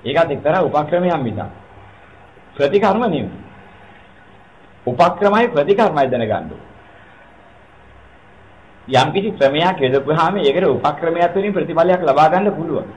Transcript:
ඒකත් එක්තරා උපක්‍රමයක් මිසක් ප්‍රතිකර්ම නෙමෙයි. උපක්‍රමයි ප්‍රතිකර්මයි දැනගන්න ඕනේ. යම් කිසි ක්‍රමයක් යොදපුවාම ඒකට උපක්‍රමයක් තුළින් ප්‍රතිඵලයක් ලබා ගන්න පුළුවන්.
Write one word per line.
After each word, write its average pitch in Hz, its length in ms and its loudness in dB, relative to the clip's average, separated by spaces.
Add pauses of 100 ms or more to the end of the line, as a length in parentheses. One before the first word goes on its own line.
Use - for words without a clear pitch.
ඒකත් 151 300 -2
එක්තරා 151 300 0
උපක්‍රමයක් 160 560 -2
මිසක් 107 220 -6 (1120)
ප්‍රතිකර්ම 196 500 0
නෙමෙයි. 139 280 -2 (1600)
උපක්‍රමයි 202 640 2
ප්‍රතිකර්මයි 151 600 2
දැනගන්න 113 260 -2
ඕනේ. 82 260 -8 (2250)
යම් 131 220 4
කිසි 196 220 -2
ක්‍රමයක් 156 480 2
යොදපුවාම 143 580 0
ඒකට 165 280 2
උපක්‍රමයක් 165 640 0
තුළින් 196 240 -2
ප්‍රතිඵලයක් 170 480 0
ලබා 151 280 4
ගන්න 196 220 2
පුළුවන්. 151 460 -6